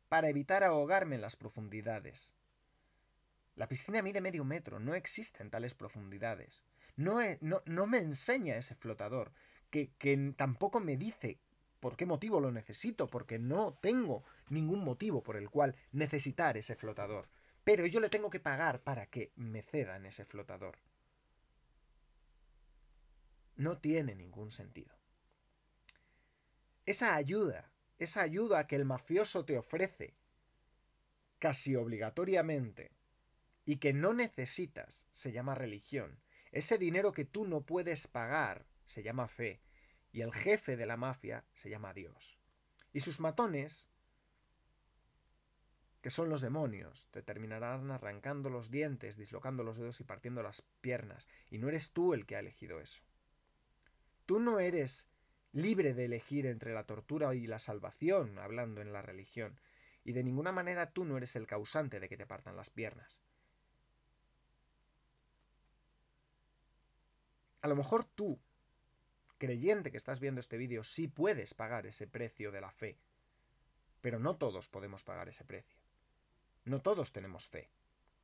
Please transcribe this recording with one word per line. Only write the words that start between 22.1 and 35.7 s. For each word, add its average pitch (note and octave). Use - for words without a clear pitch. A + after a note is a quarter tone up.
No D#3
tiene D3+
ningún F#2+
sentido. -
Esa G3+
ayuda, D3+
esa E3+
ayuda E3+
que C#3+
el C#3
mafioso D#3+
te C#3+
ofrece, E3+
casi C#3
obligatoriamente, B2
y D3
que C#3+
no D#3
necesitas, -
se -
llama B2+
religión. A2